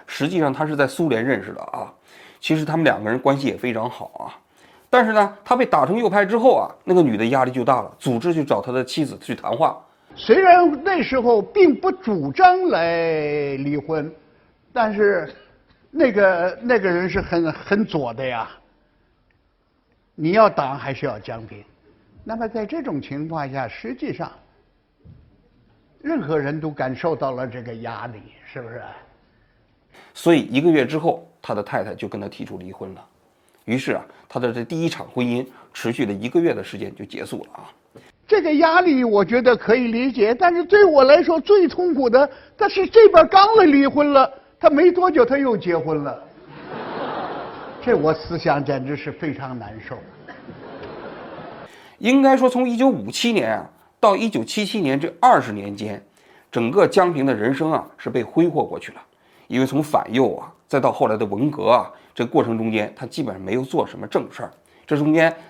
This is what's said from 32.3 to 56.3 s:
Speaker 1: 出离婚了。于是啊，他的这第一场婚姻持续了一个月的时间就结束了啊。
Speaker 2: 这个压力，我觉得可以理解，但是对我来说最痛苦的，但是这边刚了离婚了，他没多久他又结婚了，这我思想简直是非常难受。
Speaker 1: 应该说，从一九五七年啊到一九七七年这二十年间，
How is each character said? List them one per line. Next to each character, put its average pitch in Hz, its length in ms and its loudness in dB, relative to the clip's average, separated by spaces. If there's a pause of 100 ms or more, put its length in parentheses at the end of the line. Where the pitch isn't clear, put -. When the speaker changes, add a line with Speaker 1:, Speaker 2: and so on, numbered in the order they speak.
Speaker 1:
出 90 140 -14
离 90 120 -16
婚 95 240 -16
了。 - 100 -20 (600)
于 110 120 -4
是 131 180 -4
啊， - 120 -8 (220)
他 - 100 -8
的 123 140 -2
这 120 100 -6
第 160 220 -6
一 165 40 -2
场 - 200 -8
婚 123 180 -4
姻 123 180 -2 (300)
持 - 160 -4
续 123 160 -2
了 101 60 -4
一 101 160 -8
个 170 120 0
月 170 140 0
的 101 80 -8
时 - 160 -14
间 98 160 -12
就 - 100 -14
结 - 220 -12
束 107 200 -12
了 - 80 -20
啊。 - 120 -20 (600)
Speaker 2:
这 415 120 4
个 311 140 0
压 330 280 4
力， 294 200 2
我 208 220 2
觉 233 180 0
得 240 140 6
可 - 180 0
以 247 140 0
理 240 240 -2
解， 220 200 2
但 349 220 2
是 349 100 0
对 415 200 6
我 302 180 6
来 285 180 8
说 320 200 0
最 392 260 4
痛 349 260 -2
苦 254 160 0
的， 269 220 4 (260)
但 403 140 0
是 392 160 -2
这 440 220 10
边 320 180 8
刚 403 300 6
了 427 80 8
离 277 200 6
婚 285 280 2
了， 269 200 4 (280)
他 311 100 6
没 330 220 6
多 359 180 2
久 302 140 4
他 247 120 0
又 269 200 0
结 170 200 -2
婚 156 280 -4
了， 127 180 -8 (1600)
这 240 120 2
我 156 180 0
思 165 240 -8
想 143 260 -2
简 131 220 -4
直 147 80 -6
是 143 160 -10
非 143 240 -8
常 127 240 -12
难 107 220 -16
受。 120 160 -14 (2000)
Speaker 1:
应 254 220 4
该 269 160 6
说， 254 140 4
从 247 180 -2
一 240 80 -2
九 262 120 4
五 123 240 -2
七 233 200 -2
年 113 240 0
啊 90 80 -8 (360)
到 202 160 4
一 220 120 -2
九 143 140 -2
七 208 240 -4
七 208 140 -4
年 139 180 0
这 156 100 -6 (120)
二 233 200 6
十 117 120 -6
年 101 240 -8
间， 104 280 -10 (460)